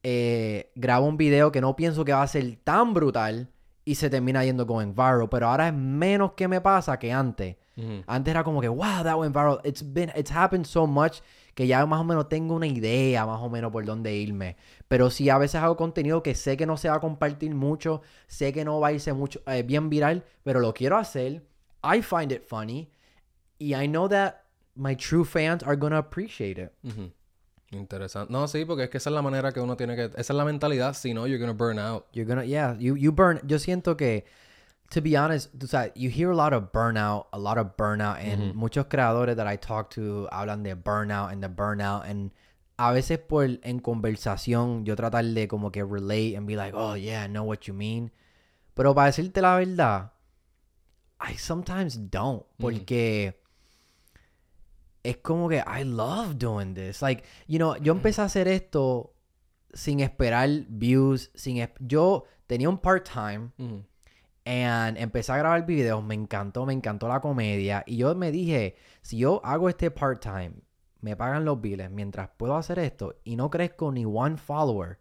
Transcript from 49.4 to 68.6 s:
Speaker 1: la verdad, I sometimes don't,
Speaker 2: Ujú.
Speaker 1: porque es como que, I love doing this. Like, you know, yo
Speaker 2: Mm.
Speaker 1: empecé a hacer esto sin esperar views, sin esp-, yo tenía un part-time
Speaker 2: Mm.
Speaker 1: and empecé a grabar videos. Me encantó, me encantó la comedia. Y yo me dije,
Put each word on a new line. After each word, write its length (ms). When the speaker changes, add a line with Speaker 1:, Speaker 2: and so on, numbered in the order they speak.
Speaker 1:
la 140
verdad, 560
I 160
sometimes 640
don't, 320
Speaker 2:
Ujú. 60
Speaker 1:
porque 840
es 80
como 300
que, 180
I 180
love 520
doing 380
this. 280
Like, 220
you 120
know, 180
yo 180
Speaker 2:
Mm. 40
Speaker 1:
empecé 240
a 20
hacer 240
esto 640
sin 280
esperar 480
views, 680
sin 240
esp-, 220
yo 440
tenía 220
un 100
part-time 800
Speaker 2:
Mm. 220
Speaker 1:
and 540
empecé 340
a 60
grabar 280
videos. 380
Me 100
encantó, 520
me 60
encantó 360
la 120
comedia. 680
Y 120
yo 160
me 160
dije, 460